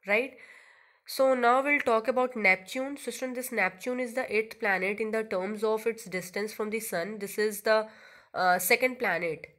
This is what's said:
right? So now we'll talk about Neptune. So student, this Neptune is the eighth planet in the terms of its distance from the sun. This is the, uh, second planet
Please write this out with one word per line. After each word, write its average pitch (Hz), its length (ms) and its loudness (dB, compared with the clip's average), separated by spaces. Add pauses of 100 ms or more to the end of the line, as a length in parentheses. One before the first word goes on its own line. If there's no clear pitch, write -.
right? 226 280 0 (680)
So 262 300 4
now 247 300 4
we'll 285 160 4
talk 226 260 2
about 254 300 0
Neptune. 214 600 0
So - 140 -8
student, 254 240 -6
this 247 160 -6
Neptune 214 480 -2
is 240 160 -4
the 254 180 -4
eighth 220 280 -2
planet 196 400 0
in 220 100 -2
the 220 140 -2
terms 208 400 -4
of 220 200 0
its 226 200 -4
distance 185 480 -6
from 214 180 -6
the 220 80 -4
sun. 208 400 -6
This 196 200 -8
is 214 240 -2
the, 220 260 2 (440)
uh, 180 280 4
second 247 400 2
planet 170 480 -2 (100)